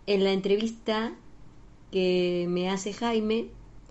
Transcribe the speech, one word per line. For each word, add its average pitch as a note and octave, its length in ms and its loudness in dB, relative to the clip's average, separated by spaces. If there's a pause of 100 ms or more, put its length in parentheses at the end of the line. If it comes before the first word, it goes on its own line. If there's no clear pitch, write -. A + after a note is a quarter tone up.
en G3 180 4
la G3 100 4
entrevista G#3+ 840 0 (760)
que F3+ 560 2
me F3+ 220 0
hace G3 240 -4
Jaime, A3+ 580 0 (400)